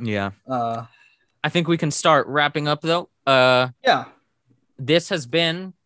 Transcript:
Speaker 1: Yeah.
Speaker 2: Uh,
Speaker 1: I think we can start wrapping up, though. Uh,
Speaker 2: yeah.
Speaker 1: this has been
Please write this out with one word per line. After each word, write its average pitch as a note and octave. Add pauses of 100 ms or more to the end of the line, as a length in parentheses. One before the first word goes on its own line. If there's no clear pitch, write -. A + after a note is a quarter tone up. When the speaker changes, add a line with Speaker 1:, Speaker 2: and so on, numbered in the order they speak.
Speaker 1:
Yeah. G#2 (180)
Speaker 2:
Uh, A#2 (560)
Speaker 1:
I D3+
think E3
we E3+
can D#3+
start D3+
wrapping D3
up, D3
though. E3+ (180)
Uh, B2+ (160)
Speaker 2:
yeah. C#3+ (760)
Speaker 1:
this D3
has D#3+
been E3+ (120)